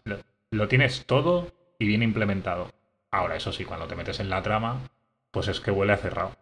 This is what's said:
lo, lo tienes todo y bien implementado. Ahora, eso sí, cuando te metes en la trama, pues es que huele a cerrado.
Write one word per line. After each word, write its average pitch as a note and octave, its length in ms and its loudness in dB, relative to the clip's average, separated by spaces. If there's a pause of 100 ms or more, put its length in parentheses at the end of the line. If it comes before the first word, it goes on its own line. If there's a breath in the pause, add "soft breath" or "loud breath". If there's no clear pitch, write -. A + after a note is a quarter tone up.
lo, G2+ 140 -6 (340)
lo G#2 160 2
tienes C3 380 2
todo F3 420 2 (320)
y G#2+ 80 2
bien G#2+ 160 4
implementado. G2 640 0 (400)
Ahora, F2+ 280 0
eso - 140 -4
sí, F#2 140 -8
cuando E2 220 -8
te F2 80 -10
metes E2+ 240 -6
en G2 100 -4
la F#2 140 -2
trama, A2+ 380 0 (500)
pues F#2+ 160 -2
es F#2+ 120 -2
que - 120 0
huele G2 220 4
a G2 40 6
cerrado. F2+ 440 -4